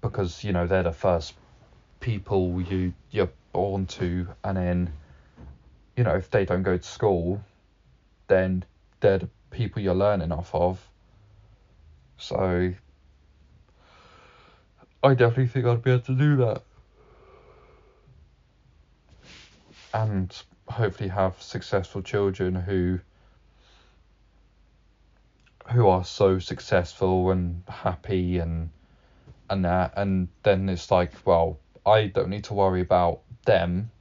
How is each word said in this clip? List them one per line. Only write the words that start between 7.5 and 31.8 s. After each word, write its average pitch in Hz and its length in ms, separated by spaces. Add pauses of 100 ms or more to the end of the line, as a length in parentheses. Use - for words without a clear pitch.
then 92 360 (360)
they're 98 180
the 90 100 (220)
people 104 320
you're 95 120
learning 95 380
off 82 220
of. 92 340 (1300)
So 90 560 (2250)
I 135 120
definitely 120 340
think 120 180
I'd 120 160
be 131 80
able 123 140
to 131 100
do 147 220
that. 117 260 (3250)
And 104 420 (320)
hopefully 104 400
have 95 320
successful - 640
children 95 520
who, 90 460 (2750)
who 120 160
are 92 160
so 95 340
successful 92 920
and 87 360
happy 90 720
and 82 300 (840)
and 98 140
that, 90 320
and 95 320 (140)
then 98 260
it's 90 220
like, 90 220 (120)
well, 82 340 (280)